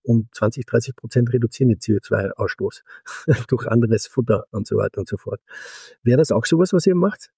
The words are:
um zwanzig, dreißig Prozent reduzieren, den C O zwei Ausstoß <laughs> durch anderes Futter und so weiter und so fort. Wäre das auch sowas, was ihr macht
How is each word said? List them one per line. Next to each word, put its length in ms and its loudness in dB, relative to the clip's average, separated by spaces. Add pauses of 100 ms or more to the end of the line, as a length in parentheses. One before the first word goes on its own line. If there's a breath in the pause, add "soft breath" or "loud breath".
um 320 2
zwanzig, 320 -2
dreißig 320 -2
Prozent 340 0
reduzieren, 380 0
den 100 2
C 160 0
O 40 -2
zwei 320 -2
Ausstoß 520 -6 (440 loud breath)
<laughs> 200 0
durch 200 -2
anderes 400 2
Futter 440 0
und 160 -6
so 80 -2
weiter 240 -2
und 80 -6
so 80 -6
fort. 240 -10 (640 loud breath)
Wäre 140 6
das 160 2
auch 120 0
sowas, 280 2
was 120 2
ihr 100 6
macht 420 -2